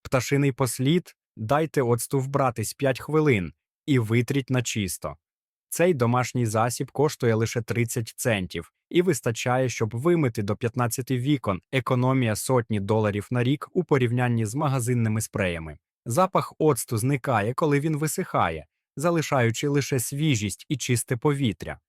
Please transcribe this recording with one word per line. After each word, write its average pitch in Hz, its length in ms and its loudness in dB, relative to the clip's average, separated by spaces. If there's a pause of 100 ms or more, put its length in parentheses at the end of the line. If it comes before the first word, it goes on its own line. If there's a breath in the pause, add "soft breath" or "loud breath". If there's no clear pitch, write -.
Пташиний 139 500 0
послід? 135 640 0 (240)
Дайте 143 420 0
оцту 120 380 0
вбратись 131 540 -2
п'ять 131 260 -2
хвилин 143 540 0 (320)
і 135 140 4
витріть 120 500 0
на 127 120 0
чисто. 95 560 -6 (520)
Цей 175 240 2
домашній 123 520 2
засіб 113 460 0
коштує 131 440 2
лише 113 260 -2
тридцять 117 560 -2
центів 95 560 -2 (160)
і 175 120 2
вистачає, 131 680 0
щоб 110 260 -4
вимити 139 480 0
до 101 120 -2
п'ятнадцяти 120 600 -2
вікон, 123 440 0 (100)
економія 127 640 2
сотні 117 440 0
доларів 104 520 0
на 123 120 0
рік 131 300 -2
у 185 100 0
порівнянні 123 600 2
з 107 100 -6
магазинними 123 680 0
спреями. 85 560 -4 (280)
Запах 160 520 0
оцту 143 400 2
зникає, 123 560 0
коли 143 260 2
він 156 180 -2
висихає, 120 680 -2 (300)
залишаючи 147 720 0
лише 139 320 0
свіжість 127 720 -2
і 143 80 -2
чисте 123 400 -2
повітря. 127 720 -2